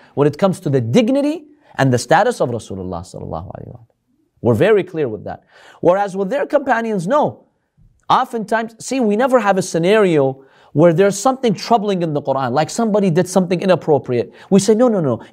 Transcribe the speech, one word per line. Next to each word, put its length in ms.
when 120
it 100
comes 240
to 80
the 100
dignity 680
and 180
the 40
status 420
of 100
Rasulullah 520
sallallahu 500
alaihi 160
wa 120
alihi. 80
We're 120
very 300
clear 260
with 160
that. 180
Whereas 340
with 140
their 160
companions, 600
no. 420
Oftentimes, 640
see, 180
we 160
never 220
have 180
a 40
scenario 840
where 200
there's 240
something 360
troubling 480
in 120
the 80
Quran, 320
like 160
somebody 420
did 160
something 320
inappropriate. 720
We 100
say, 160
"No, 120
no, 140
no, 200